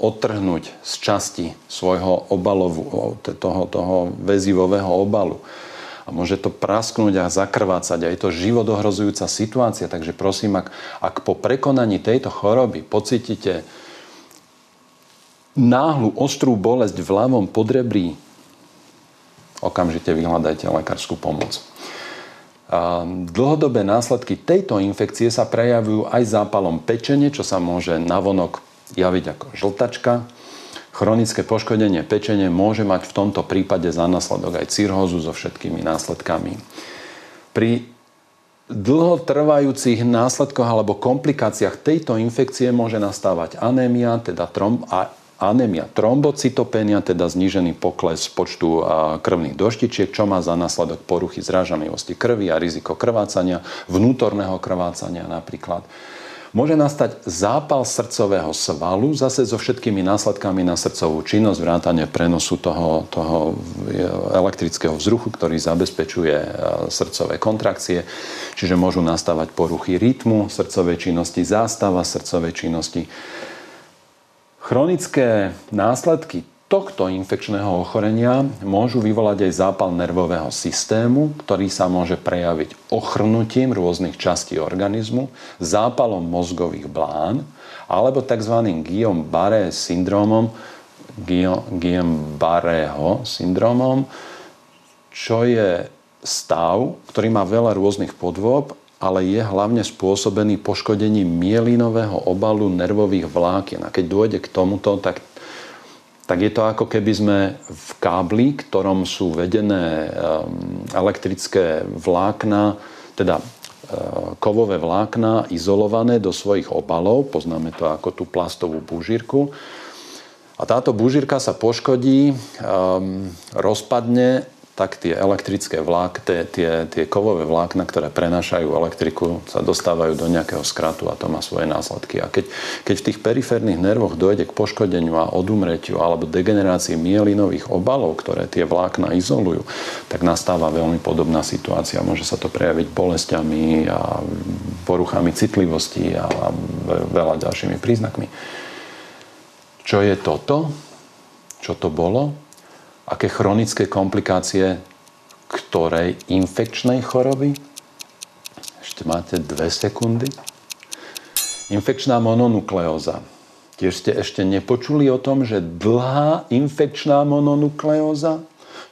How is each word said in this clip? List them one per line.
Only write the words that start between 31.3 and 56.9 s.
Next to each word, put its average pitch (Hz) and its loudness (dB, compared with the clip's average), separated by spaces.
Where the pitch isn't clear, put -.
poškodenie 104 2
pečene 101 0
môže 104 2
mať 95 0
v - -8
tomto 101 0
prípade 92 0
za 85 0
následok 90 -2
aj - -4
cirhózu 95 0
so 78 -4
všetkými 82 -8
následkami. 85 -4
Pri 117 0
dlhotrvajúcich 139 2
následkoch 123 2
alebo 107 2
komplikáciách 127 0
tejto 156 0
infekcie 123 0
môže 113 0
nastávať 95 -2
anémia, 120 2
teda 87 -4
trom-, 110 0
a 92 -2
anémia, 104 2
trombocytopénia, 117 2
teda 90 0
znížený 90 0
pokles 82 -2
počtu, 82 0
a, 80 2
krvných 80 0
doštičiek, 110 0
čo 104 0
má 95 2
za 85 0
následok 82 -2
poruchy 87 -2
zrážanlivosti 85 -2
krvi 104 0
a 82 2
riziko 80 -4
krvácania, 92 0
vnútorného 101 2
krvácania 90 -4
napríklad. 85 -8
Môže 147 4
nastať 143 2